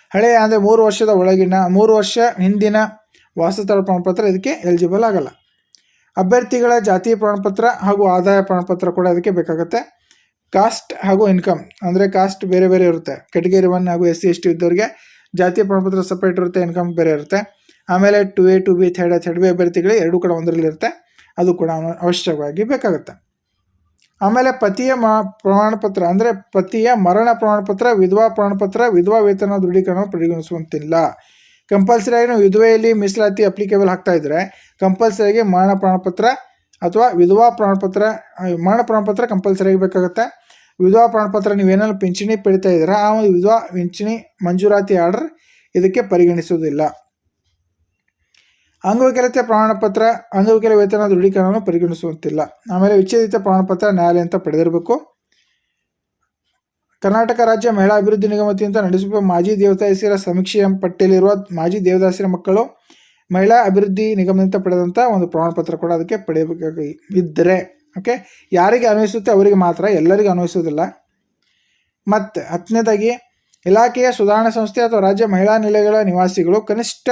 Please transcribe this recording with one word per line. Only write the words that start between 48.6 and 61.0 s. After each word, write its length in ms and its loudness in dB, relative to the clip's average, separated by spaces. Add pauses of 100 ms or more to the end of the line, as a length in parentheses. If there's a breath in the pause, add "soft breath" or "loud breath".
ಅಂಗವಿಕಲತೆ 580 0
ಪ್ರಮಾಣಪತ್ರ, 600 0 (320)
ಅಂಗವಿಕಲ 400 2
ವೇತನ 340 2
ದೃಢೀಕರಣವನ್ನು 540 0
ಪರಿಗಣಿಸುವಂತಿಲ್ಲ. 800 -4 (320)
ಆಮೇಲೆ 240 2
ವಿಚ್ಛೇದಿತ 380 2
ಪ್ರಮಾಣಪತ್ರ 540 0
ನ್ಯಾಯಾಲಯ 320 2
ಅಂತ 140 -4
ಪಡೆದಿರಬೇಕು. 800 -2 (1900)
ಕರ್ನಾಟಕ 380 0
ರಾಜ್ಯ 320 0
ಮಹಿಳಾ 240 2
ಅಭಿವೃದ್ಧಿ 320 0
ನಿಗಮ 160 -2
ವತಿಯಿಂದ 340 -2
ನಡೆಸುವ 440 -2
ಮಾಜಿ 380 0
ದೇವದಾಸಿಯರ 560 0
ಸಮೀಕ್ಷೆಯ 500 -2 (160)
ಪಟ್ಟಿಯಲ್ಲಿರುವ 520 2 (180)